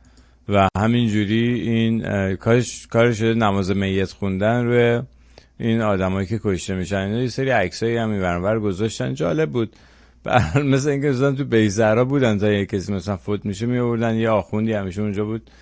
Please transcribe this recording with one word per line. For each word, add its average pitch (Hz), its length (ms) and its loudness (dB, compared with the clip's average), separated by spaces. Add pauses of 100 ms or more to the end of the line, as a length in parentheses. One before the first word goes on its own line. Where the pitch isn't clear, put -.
(500)
و 98 180 4 (100)
همینجوری 113 840 0
این، 113 440 0
اه، 98 300 -2
کارش، - 520 0
کارش 117 300 4
شده 113 160 2
نماز 98 380 2
میت 95 400 0
خوندن 104 540 -2
روی 120 360 2 (580)
این 113 220 0
آدمایی 95 460 0
که 110 160 -4
کشته 95 320 -2
می‌شن. 92 220 -4
اینا 101 240 -2
یه 127 60 -2
سری 135 220 -4
عکسایی 113 480 0
هم 110 120 -2
این 101 120 -2
ور 87 140 0
اون 87 80 -2
ور 110 160 0
گذاشتن، 104 540 -2
جالب 156 360 -2
بود. 120 260 -4 (480)
به - 80 -6
هر 120 80 4
حال 85 280 2
مثل 135 220 2
اینکه 139 200 0
مثلاً 135 220 2
تو 135 120 -4
بیزرا 110 600 2
بودن، 127 320 2
تا 104 140 2
یه 101 140 0
کسی 98 280 -4
مثلاً 95 240 -4
فوت 101 280 -6
می‌شه 104 200 -4
می‌آوردن، 117 500 0
یه 113 140 0
آخوندی 107 440 0
همیشه 98 280 -4
اونجا 104 240 -4
بود، 110 260 -8 (100)